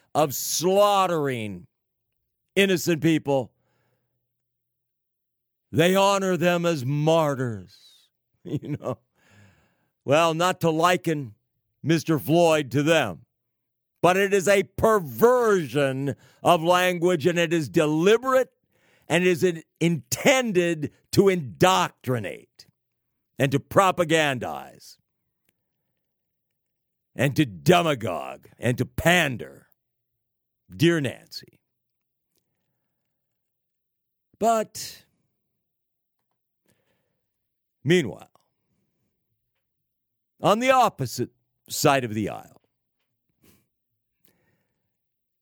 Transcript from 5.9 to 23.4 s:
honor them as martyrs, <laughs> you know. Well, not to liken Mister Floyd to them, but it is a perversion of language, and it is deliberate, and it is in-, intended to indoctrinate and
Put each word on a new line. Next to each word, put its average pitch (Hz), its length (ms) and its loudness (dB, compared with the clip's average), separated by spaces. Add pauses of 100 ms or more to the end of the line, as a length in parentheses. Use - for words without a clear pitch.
honor 196 420 0
them 175 300 0
as 156 180 -2
martyrs, 139 1300 -4
<laughs> - 300 -20
you 143 360 -8
know. 120 180 -8 (1040)
Well, 160 300 2
not 175 260 -2
to 165 100 0
liken 160 640 -2 (480)
Mister 156 360 0
Floyd 156 540 2
to 147 100 0
them, 139 380 0 (840)
but 180 140 4
it 196 180 0
is 190 140 0
a 202 160 2
perversion 147 1500 0 (260)
of 165 200 4
language, 180 640 0
and 175 120 0
it 170 140 0
is 160 180 -2
deliberate, 202 800 2 (580)
and 175 160 0
it 180 40 4
is 180 160 0
in-, 165 180 -2 (180)
intended 170 1120 0 (200)
to 196 160 4
indoctrinate 127 1400 -2 (720)
and 135 140 0